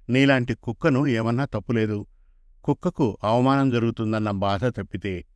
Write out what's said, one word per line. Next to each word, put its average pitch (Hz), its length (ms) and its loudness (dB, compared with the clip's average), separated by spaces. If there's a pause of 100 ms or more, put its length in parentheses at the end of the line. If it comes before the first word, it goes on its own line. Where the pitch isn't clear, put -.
నీలాంటి 127 460 2
కుక్కను 131 520 0
ఏమన్నా 117 380 0
తప్పులేదు, 110 600 -2 (580)
కుక్కకు 151 600 -2
అవమానం 131 460 2
జరుగుతుందన్న 110 600 -2
బాధ 98 340 -2
తప్పితే," 98 600 -6 (120)